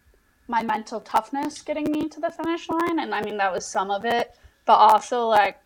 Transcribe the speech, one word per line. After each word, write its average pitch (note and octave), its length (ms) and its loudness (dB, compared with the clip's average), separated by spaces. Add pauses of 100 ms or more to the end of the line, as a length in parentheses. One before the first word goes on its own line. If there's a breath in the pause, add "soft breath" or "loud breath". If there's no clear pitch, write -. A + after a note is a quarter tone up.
(480)
my A#3 160 -2
mental A3 380 -6
toughness C#4 600 -4
getting D4+ 300 -4
me D4+ 180 -2
to D4+ 100 -16
the E4 120 -4
finish E4 380 -6
line, E4 300 0
and, A3+ 140 -6
I G3+ 80 -4
mean, G#3 160 -6
that G3 160 0
was G3+ 120 -6
some G3 260 -4
of G3+ 140 -4
it, A#3 300 -2 (300 soft breath)
but A3+ 100 8
also, A3+ 520 4
like, G#3 380 2